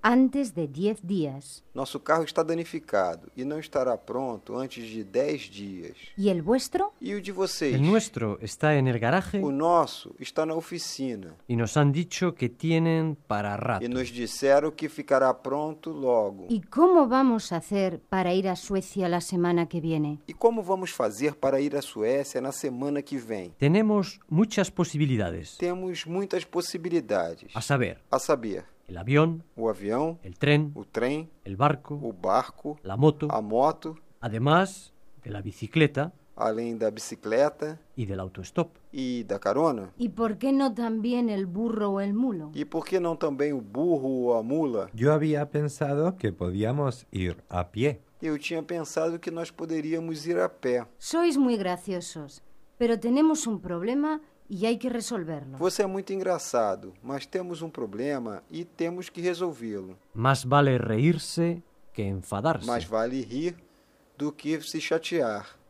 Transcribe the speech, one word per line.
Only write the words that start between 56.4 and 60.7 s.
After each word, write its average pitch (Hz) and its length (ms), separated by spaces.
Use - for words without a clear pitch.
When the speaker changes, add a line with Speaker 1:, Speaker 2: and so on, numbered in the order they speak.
Speaker 2:
mas 131 240
temos 175 360
um 165 80
problema 117 800
e 165 160
temos 170 460
que 175 100
resolvê-lo. 120 760
Speaker 3:
Más 127 300
vale 135 340